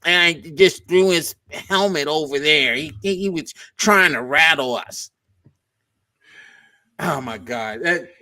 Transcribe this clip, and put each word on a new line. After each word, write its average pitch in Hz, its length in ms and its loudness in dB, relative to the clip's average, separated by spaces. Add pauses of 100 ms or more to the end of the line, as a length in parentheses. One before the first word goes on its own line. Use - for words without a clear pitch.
and 175 400 2
I 165 60 -18
just 170 360 2
threw 185 240 4
his 165 240 -2 (140)
helmet 190 580 -2
over 147 320 -2
there. 143 360 2
He, 151 260 -8
he 196 280 -4
was 165 240 -8 (240)
trying 190 360 4
to 117 80 -4
rattle 143 540 2
us. - 360 -10 (1900)
Oh 147 220 -2
my 117 160 -10
God. 110 460 -8
That 170 260 -2 (120)